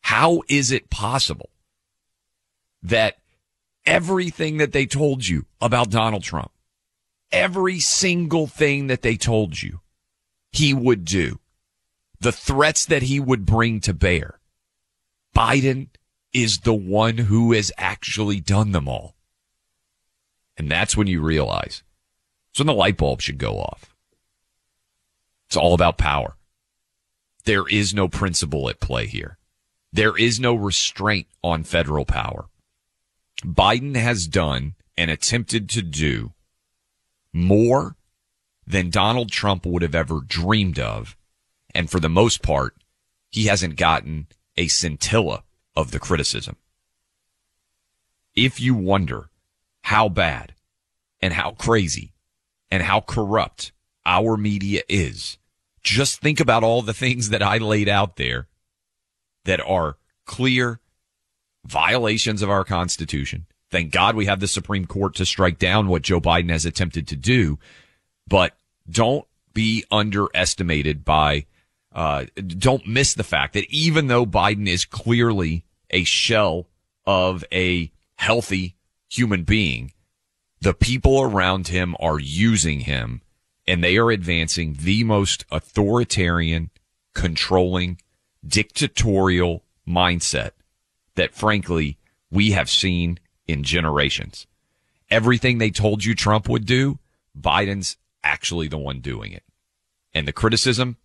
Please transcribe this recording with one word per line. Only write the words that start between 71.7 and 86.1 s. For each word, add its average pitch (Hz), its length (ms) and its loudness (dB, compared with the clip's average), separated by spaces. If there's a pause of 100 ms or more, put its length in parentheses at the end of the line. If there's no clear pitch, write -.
uh, 73 340 -4 (100)
don't 95 500 -2
miss 120 280 0
the 107 100 -4
fact 69 300 -2
that 101 140 -2
even 156 380 0
though 123 180 4
Biden 101 440 0
is 90 160 0
clearly 107 800 0 (260)
a 90 140 2
shell 90 640 0 (360)
of 92 480 0
a 90 380 0 (260)
healthy 98 600 -2 (340)
human 104 320 0
being, 76 500 0 (680)
the - 140 2
people 135 460 2
around 95 480 0
him 90 300 -2
are 78 220 0
using 82 600 0
him, 60 400 -6 (460)
and 87 160 0
they 90 140 4
are 117 140 4
advancing 82 720 -2
the 98 240 0
most 104 460 0
authoritarian, 85 1200 0 (440)